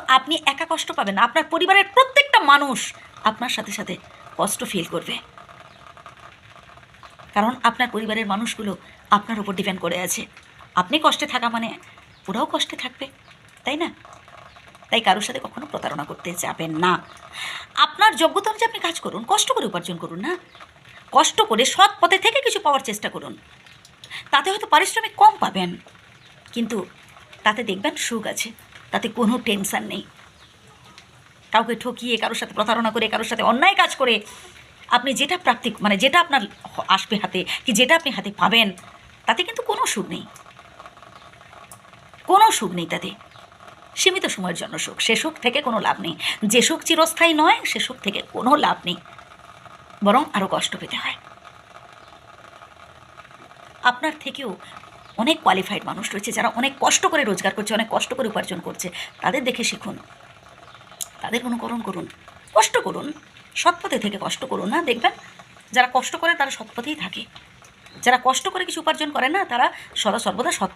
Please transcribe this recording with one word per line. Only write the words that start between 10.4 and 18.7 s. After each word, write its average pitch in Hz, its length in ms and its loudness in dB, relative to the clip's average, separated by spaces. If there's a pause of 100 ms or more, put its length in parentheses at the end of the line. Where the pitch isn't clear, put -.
আপনি 180 280 0
কষ্টে 302 300 4
থাকা 240 160 -2
মানে 226 200 -4 (580)
ওরাও 226 260 -2
কষ্টে 320 300 -2
থাকবে, 254 220 -10 (580)
তাই 277 140 -4
না? 330 100 -2 (1000)
তাই 226 120 2
কারোর 202 260 2
সাথে 247 120 -8
কখনো - 320 -12
প্রতারণা - 380 -6
করতে 165 200 -12 (140)
যাবেন 160 280 -6 (120)
না। 180 100 6 (920)
আপনার 427 260 4 (100)
যোগ্যতা 392 280 2
অনুযায়ী 427 200 0
আপনি 427 180 -10